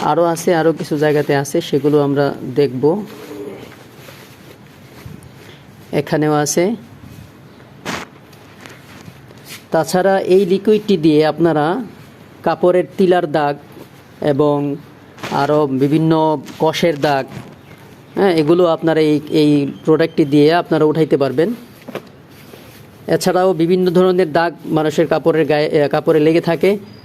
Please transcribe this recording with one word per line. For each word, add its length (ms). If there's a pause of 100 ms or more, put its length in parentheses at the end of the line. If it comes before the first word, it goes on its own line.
আরও 220
আছে, 320
আরও 180
কিছু 240
জায়গাতে 380
আছে, 260
সেগুলো 400
আমরা 320 (220)
দেখব। 480 (3000)
এখানেও 420
আছে। 420 (3000)
তাছাড়া 480
এই 260
লিকুইডটি 520
দিয়ে 280
আপনারা 560 (640)
কাপড়ের 400 (140)
তিলার 340
দাগ 240 (680)
এবং 540 (560)
আরও 360
বিভিন্ন 720 (180)
কষের 420
দাগ, 240 (880)
হ্যাঁ, 180
এগুলো 320
আপনারা 360
এই, 180 (100)
এই 380 (180)
প্রোডাক্টটি 400
দিয়ে 280
আপনারা 320
উঠাইতে 320
পারবেন। 360 (1500)
এছাড়াও 460
বিভিন্ন 380
ধরনের 400
দাগ 220 (120)
মানুষের 420
কাপড়ের 380
গায়ে, 220
এ, 200
কাপড়ে 320
লেগে 220
থাকে। 360 (280)